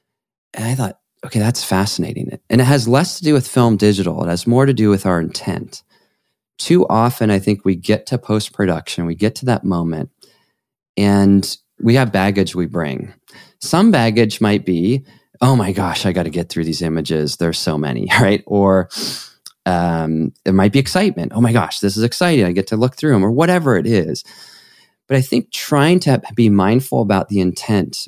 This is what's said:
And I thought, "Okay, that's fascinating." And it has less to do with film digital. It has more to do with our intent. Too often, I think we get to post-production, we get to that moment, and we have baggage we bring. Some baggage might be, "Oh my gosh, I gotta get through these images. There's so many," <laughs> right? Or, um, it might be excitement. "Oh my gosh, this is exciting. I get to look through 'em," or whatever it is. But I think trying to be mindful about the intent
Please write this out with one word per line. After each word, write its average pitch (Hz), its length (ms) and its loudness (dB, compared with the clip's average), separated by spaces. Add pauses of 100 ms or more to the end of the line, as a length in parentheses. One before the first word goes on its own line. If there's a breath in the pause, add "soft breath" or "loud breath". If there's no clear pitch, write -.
(540)
And 110 120 -6
I 120 80 -2
thought, 117 260 -4 (260)
"Okay, - 140 -4
that's 113 240 0
fascinating." - 760 -4 (100)
And 120 120 4
it - 40 6
has 127 220 2
less 135 320 0
to - 60 -18
do 151 80 2
with 135 140 2
film 117 300 2
digital. 92 460 2
It 85 60 -2
has 113 180 -4
more 123 180 4
to 139 80 2
do 110 160 2
with 98 160 2
our 90 140 0
intent. - 640 -8 (760)
Too - 300 2
often, 113 420 2
I 101 100 2
think 101 260 -2
we 101 100 2
get 98 320 -2
to 127 100 -4
post-production, 92 880 -4
we 85 100 -4
get 104 200 -2
to - 120 -10
that 120 180 0
moment, 85 460 -4 (840 soft breath)
and 101 600 2 (240)
we 117 140 4
have 127 160 2
baggage 98 440 0
we 90 120 -2
bring. 78 460 -6 (460 loud breath)
Some 208 320 2
baggage 113 500 2
might 107 240 2
be, 92 380 0 (380 soft breath)
"Oh 131 140 4
my 101 160 0
gosh, 95 340 -4
I 95 60 0
gotta 85 180 -2
get 85 200 -6
through 85 160 -4
these 80 160 -4
images. 80 560 -4
There's 82 220 -2
so 80 180 -4
many," 65 360 -4
<laughs> - 80 2
right? 101 240 2
Or, 95 440 2 (760 loud breath)
um, 82 680 -2 (120)
it 95 80 0
might 98 200 2
be 139 60 2
excitement. 160 560 -2
"Oh 110 60 2
my 120 100 2
gosh, 98 280 -2
this 101 180 -2
is 110 60 0
exciting. 139 420 2
I 87 60 0
get 92 160 -2
to 110 100 -2
look 127 180 0
through 151 200 0
'em," 98 100 2
or 107 60 0
whatever 156 460 2
it 82 100 0
is. 92 360 0 (840 loud breath)
But 135 100 0
I 131 40 2
think 127 300 -2
trying 151 500 2
to 135 200 0 (120)
be 113 160 4
mindful 110 520 2
about 101 280 0
the 104 120 -2
intent 92 680 -2